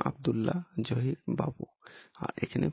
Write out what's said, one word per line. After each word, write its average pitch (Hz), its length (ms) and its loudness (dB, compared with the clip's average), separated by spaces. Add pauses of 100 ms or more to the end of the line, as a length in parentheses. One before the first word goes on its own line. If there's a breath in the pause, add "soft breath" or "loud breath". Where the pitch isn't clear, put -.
আব্দুল্লাহ 135 580 2 (180)
জহির 127 360 2 (120)
বাবু। - 360 0 (500 loud breath)
আর - 220 -6
এখানে - 360 0